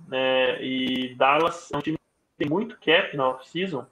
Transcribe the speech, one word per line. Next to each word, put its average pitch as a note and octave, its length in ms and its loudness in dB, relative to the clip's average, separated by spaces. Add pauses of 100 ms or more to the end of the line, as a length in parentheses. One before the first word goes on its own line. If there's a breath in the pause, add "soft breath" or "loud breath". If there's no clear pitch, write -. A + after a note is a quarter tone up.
né, C3 560 0
e B2+ 520 -4
Dallas D3 560 2
é D3 60 -2
um C#3+ 40 -2
time D#3+ 160 -2
que - 460 -12
tem D3 60 -2
muito G#3 300 -2
cap D#3 360 2
na C3 140 0
off-season, D#3+ 640 -6